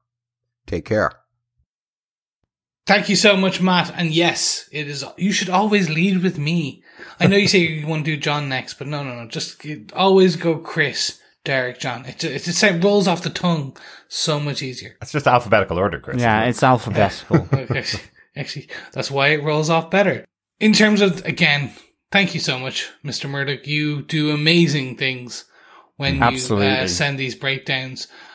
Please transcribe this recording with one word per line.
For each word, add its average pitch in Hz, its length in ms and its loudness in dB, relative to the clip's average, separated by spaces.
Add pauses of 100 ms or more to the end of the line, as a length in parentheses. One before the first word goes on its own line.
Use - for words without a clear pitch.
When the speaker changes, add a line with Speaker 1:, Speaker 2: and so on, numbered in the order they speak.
(640)
Speaker 1:
Take 87 200 -6
care. 107 260 0 (1700)
Speaker 2:
Thank 202 220 2
you 208 80 2
so 202 220 6
much, 190 240 0
Matt. 185 340 2
And 170 160 -2
yes, - 640 0
it 147 160 -8
is. 143 160 -10 (100)
You 196 160 0
should 180 180 -2
always 196 400 2
lead 180 320 2
with 180 160 0
me. 151 460 -2 (340)
I 180 100 4
know 196 100 6
you 202 100 4
say 196 120 4
you 156 280 0
want 160 160 -2
to 151 120 -2
do 139 60 -6
John 147 280 -2
next, 127 240 -6
but 135 140 -12
no, 147 160 -6
no, 127 120 -10
no. 117 140 -14
Just - 360 -10 (280)
always 190 420 6
go 165 220 0
Chris, - 600 -4 (280)
Derek, 127 340 -2
John. 127 260 -8
It, - 200 -12
it, 143 200 -6
it 175 380 2
rolls 202 240 4
off 170 160 0
the 160 60 -6
tongue 156 480 -2 (320)
so - 280 -2
much 147 240 -4
easier. 123 400 -12
Speaker 3:
It's - 120 -12
just 143 140 0
alphabetical 107 500 2
order, 90 240 -2
Chris, 135 180 -6
Speaker 4:
Yeah, 110 200 2
Speaker 3:
isn't 117 80 0
it? - 20 2
Speaker 4:
it's 117 140 -2
alphabetical. 127 880 2
Speaker 2:
<laughs> - 0 -
Okay. 135 320 -2 (500)
Actually, 143 320 -10 (240)
that's 131 180 -6
why 139 200 2
it 151 140 0
rolls 151 260 0
off 165 200 0
better. 190 360 2 (340)
In 214 140 6
terms 214 260 6
of, 196 260 2
again, 147 460 0 (400)
thank 196 220 2
you 170 80 -6
so 131 180 -4
much, - 300 -8 (120)
Mister 143 280 -8
Murdoch. 139 360 -6
You 147 360 -2
do 151 300 -2
amazing 147 640 2
things 127 480 -6 (500)
when 139 200 -2
you, - 60 0
uh, 117 40 6
Speaker 4:
Absolutely. 123 640 2
Speaker 2:
send 139 280 -2
these 131 180 -6
breakdowns. 131 720 -6 (280)